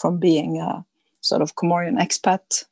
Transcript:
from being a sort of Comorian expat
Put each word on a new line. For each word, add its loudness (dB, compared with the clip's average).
from 0
being 2
a -6
sort 0
of -4
Comorian 0
expat -2